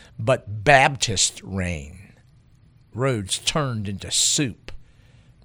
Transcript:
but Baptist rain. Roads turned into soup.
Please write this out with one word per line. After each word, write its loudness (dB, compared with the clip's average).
but 0
Baptist 4
rain. -8
Roads -2
turned -2
into -8
soup. 0